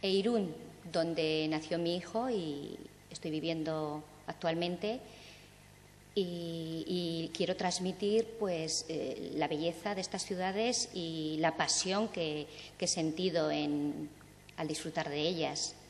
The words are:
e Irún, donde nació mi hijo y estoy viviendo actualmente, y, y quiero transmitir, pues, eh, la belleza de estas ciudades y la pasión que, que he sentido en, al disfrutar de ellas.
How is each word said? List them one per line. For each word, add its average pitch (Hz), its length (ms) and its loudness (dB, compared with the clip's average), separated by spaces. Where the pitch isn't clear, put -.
e 196 100 2
Irún, 196 440 4
donde 160 580 2
nació 156 300 0
mi 170 160 2
hijo 226 340 -2
y 156 480 -2
estoy - 220 -4
viviendo 156 720 0
actualmente, 175 720 0
y, 165 720 -2
y 165 480 0
quiero 185 220 2
transmitir, 196 720 2
pues, 165 500 0
eh, - 460 -4
la 151 140 2
belleza 165 480 0
de 190 60 -4
estas 185 220 -4
ciudades 196 720 0
y 160 460 -2
la 165 160 4
pasión 190 520 2
que, 151 380 -2
que 190 60 0
he 180 40 2
sentido 160 600 2
en, 147 580 0
al 160 120 -2
disfrutar 156 400 -2
de 147 140 0
ellas. 160 520 0